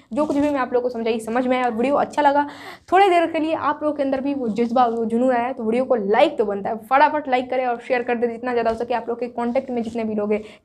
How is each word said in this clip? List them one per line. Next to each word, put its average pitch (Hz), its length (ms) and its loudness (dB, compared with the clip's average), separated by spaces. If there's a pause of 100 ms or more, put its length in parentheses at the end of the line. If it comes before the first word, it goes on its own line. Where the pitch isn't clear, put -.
(140)
जो 285 120 0
कुछ 302 120 0
भी 294 120 2
मैं 285 100 0
आप 247 140 -2
लोगों 247 160 0
को - 0 -
समझाई, 226 300 -2
समझ 233 280 -2
में 254 100 2
आया 254 80 0
और 240 60 0
वीडियो 247 240 0
अच्छा - 260 0
लगा, 285 260 4 (440)
थोड़ी 392 180 6
देर 339 220 4
के 320 80 -2
लिए 311 140 0
आप 302 300 -2
लोगों 302 120 0
के 294 80 -2
अंदर 269 180 -2
भी 277 120 -2
वो 247 140 -4
जज्बा, 233 380 2
वो 226 200 -2
जुनून 233 260 2
आया, 240 220 0
तो 247 100 -8
वीडियो 240 220 2
को 254 100 2
लाइक 220 420 2
तो 214 80 0
बनता 202 240 -4
है, 220 80 -4
फटाफट 285 500 2
लाइक 254 220 0
करें 254 160 -2
और 240 140 -2
शेयर 247 240 -2
कर 240 120 0
दें 240 160 0
जितना 233 200 -6
ज़्यादा 226 200 2
हो 226 60 -4
सके। 233 160 -4
आप 226 160 -2
लोग 233 100 -6
के 247 80 -4
कॉन्टैक्ट 240 420 -4
में 240 140 -4
जितने 226 200 -6
भी 220 120 -4
लोग 208 180 -2
हैं 208 80 -2 (240)